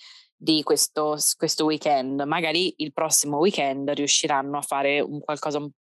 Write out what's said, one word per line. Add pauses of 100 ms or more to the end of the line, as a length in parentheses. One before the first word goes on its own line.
(420)
di
questo,
s-,
questo
weekend.
Magari
il
prossimo
weekend
riusciranno
a
fare
un
qualcosa
un, (140)